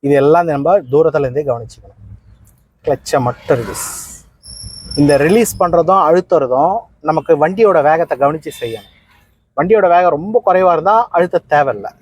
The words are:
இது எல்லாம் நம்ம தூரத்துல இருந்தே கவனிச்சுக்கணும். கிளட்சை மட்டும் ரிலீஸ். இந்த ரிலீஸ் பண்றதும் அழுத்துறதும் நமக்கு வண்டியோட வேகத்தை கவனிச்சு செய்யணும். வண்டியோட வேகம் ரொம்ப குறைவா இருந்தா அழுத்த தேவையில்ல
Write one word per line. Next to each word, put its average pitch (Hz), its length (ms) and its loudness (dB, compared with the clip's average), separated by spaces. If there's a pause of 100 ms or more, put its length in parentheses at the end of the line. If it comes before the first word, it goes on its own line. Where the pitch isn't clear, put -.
இது 143 140 0
எல்லாம் 151 320 4
நம்ம 156 320 0
தூரத்துல 151 420 0
இருந்தே 139 240 -4
கவனிச்சுக்கணும். - 720 -10 (680)
கிளட்சை - 360 -2
மட்டும் 123 360 -2
ரிலீஸ். - 500 -10 (920)
இந்த 147 200 2
ரிலீஸ் 190 460 2
பண்றதும் 175 460 0
அழுத்துறதும் 165 680 0 (220)
நமக்கு 156 480 0
வண்டியோட 190 340 2
வேகத்தை 156 360 0
கவனிச்சு 151 300 -2 (120)
செய்யணும். 113 360 -12 (600)
வண்டியோட 185 320 2
வேகம் 175 220 4
ரொம்ப 196 360 -4
குறைவா 185 260 2
இருந்தா 202 380 0
அழுத்த 175 380 -2
தேவையில்ல 131 420 -2 (120)